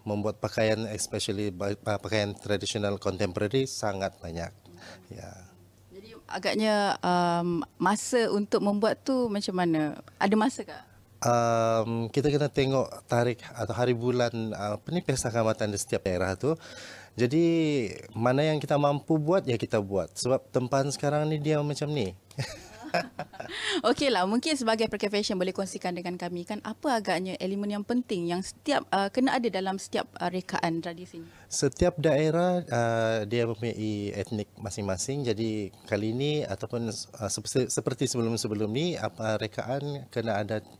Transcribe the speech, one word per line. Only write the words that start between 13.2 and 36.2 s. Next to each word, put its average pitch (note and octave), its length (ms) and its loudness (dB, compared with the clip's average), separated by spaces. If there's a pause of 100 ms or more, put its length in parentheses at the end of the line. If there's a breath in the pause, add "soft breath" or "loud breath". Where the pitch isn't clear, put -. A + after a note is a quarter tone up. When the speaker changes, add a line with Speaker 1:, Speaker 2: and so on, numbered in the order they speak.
Speaker 1:
atau A2+ 240 -4
hari B2 160 4
bulan, A#2+ 400 2 (240)
uh, G#2 240 -4
apa - 80 -12
ni, F3 160 -2
Pesta C3 240 0
Keamatan A2 400 2
di G2+ 80 -4
setiap - 320 -2
daerah F#2 240 0
tu. D3+ 240 0 (560 loud breath)
Jadi C3 320 4 (720)
mana B2+ 240 4
yang D#3 160 2
kita C#3+ 240 0
mampu D3 400 2
buat, F3 240 2
ya B2+ 80 0
kita A2+ 240 0
buat. F#2+ 400 -2
Sebab B2+ 320 0
tempahan C3+ 400 0
sekarang D3+ 400 0
ni D#3 80 0
dia D3 240 0
macam D3 320 -2
ni. F#2+ 240 -2
<laughs> - 0 - (1700 loud breath)
Speaker 2:
Okeylah, A#3 400 2
mungkin B3 320 0
sebagai A3+ 320 2
pereka G#3 160 -2
fashion G#3 320 0
boleh F#3 160 0
kongsikan F#3 400 -4
dengan F3 240 -6
kami F3 240 -6
kan G#3 240 -8
apa A#3 320 0
agaknya F#3 400 -2
elemen G3+ 400 -2
yang G3+ 80 -6
penting A3+ 400 0
yang F3 160 0
setiap, - 480 -2
uh, G3 160 2
kena B3+ 320 2
ada A#3 80 0
dalam F#3+ 320 -2
setiap, - 400 -6
uh, F3 80 0
rekaan F3 560 -2
tradisi E3+ 400 -12
ni? E3+ 40 -18 (200 loud breath)
Speaker 1:
Setiap E3+ 480 2
daerah, D#3+ 720 4
uh, A2+ 560 2
dia A#2 240 2
mempunyai G#2+ 640 -2
etnik G#2 480 -4
masing-masing. G#2 640 -4
Jadi G#2+ 480 -2 (160)
kali G#2+ 240 0
ini D3 320 0